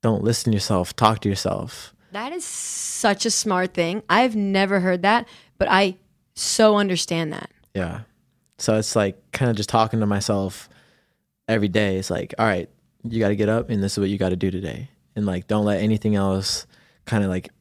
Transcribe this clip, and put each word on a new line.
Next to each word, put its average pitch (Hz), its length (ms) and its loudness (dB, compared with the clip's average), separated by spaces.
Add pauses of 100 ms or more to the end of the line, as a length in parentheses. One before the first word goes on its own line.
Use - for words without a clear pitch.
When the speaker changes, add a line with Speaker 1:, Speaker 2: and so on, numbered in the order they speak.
Speaker 1:
don't 107 200 2
listen 113 300 0
to 104 40 4
yourself. 95 380 0
Talk 110 260 4
to 107 80 -2
yourself. - 640 -6 (180)
Speaker 2:
That 233 200 -8
is 359 120 -8
such - 800 -4
a 226 60 0
smart 180 420 0
thing. 175 380 -2
I've 220 260 4
never 196 440 2
heard 180 220 0
that, 226 240 2 (300)
but 190 140 2
I 190 260 2 (380)
so 214 420 4
understand 170 560 0
that. - 180 -12 (240)
Speaker 1:
Yeah. 87 260 -4 (580)
So 110 200 2
it's, - 160 -2
like, 101 240 2 (140)
kinda 120 220 0
just 104 160 -4
talking 110 300 2
to 104 60 2
myself 101 640 -2 (800)
every 107 200 2
day. 98 300 0
It's 95 120 -4
like, - 280 -6
"All 113 80 2
right, 92 220 0 (340)
you 113 160 -4
gotta 104 160 2
get 104 140 0
up 117 220 0
and 104 120 0
this 98 100 -2
is - 60 -6
what 98 120 0
you 101 80 -2
gotta 92 180 0
do 95 140 -2
today." 92 400 -8 (240)
And, 107 120 -2
like, 92 200 -4
don't 107 180 0
let 101 160 2
anything 107 340 2
else 98 520 -2 (400)
kinda, 101 220 0
like, 92 220 -6 (100)